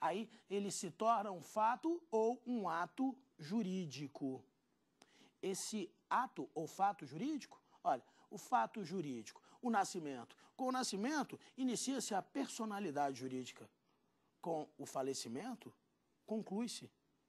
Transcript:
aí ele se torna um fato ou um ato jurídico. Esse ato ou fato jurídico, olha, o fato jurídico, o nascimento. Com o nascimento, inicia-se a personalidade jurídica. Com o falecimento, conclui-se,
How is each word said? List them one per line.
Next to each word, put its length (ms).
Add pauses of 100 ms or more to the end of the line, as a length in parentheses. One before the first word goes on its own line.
aí 280 (220)
ele 200
se 200
torna 420
um 80
fato 720
ou 360
um 220
ato 480 (220)
jurídico. 1080 (960)
Esse 500 (180)
ato 460
ou 120
fato 400
jurídico, 540 (220)
olha, 220 (260)
o 60
fato 480
jurídico, 580 (180)
o 100
nascimento. 680 (180)
Com 120
o 60
nascimento, 680 (160)
inicia-se 580
a 80
personalidade 960
jurídica. 500 (720)
Com 280 (100)
o 60
falecimento, 920 (520)
conclui-se, 640 (380)